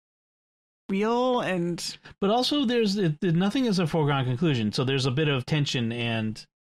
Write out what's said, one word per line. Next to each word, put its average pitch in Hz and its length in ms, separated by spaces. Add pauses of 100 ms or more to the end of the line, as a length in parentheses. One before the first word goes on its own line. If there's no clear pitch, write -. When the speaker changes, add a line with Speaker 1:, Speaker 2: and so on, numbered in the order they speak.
(880)
Speaker 1:
real 233 520
and 170 560 (240)
Speaker 2:
But 196 80
also 254 360
there's, 220 300
it, 175 260
it, 175 140
nothing 202 300
is 196 140
a 185 80
foregone 143 380
conclusion. 123 460
So 143 140
there's 135 200
a 139 60
bit 151 160
of 135 180
tension 135 460
and 113 520 (180)